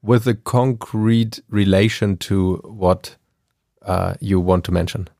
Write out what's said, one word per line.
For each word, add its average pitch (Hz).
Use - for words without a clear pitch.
With 117
a 123
concrete 113
relation 101
to 92
what, 92
uh, 92
you 95
want 90
to -
mention. 87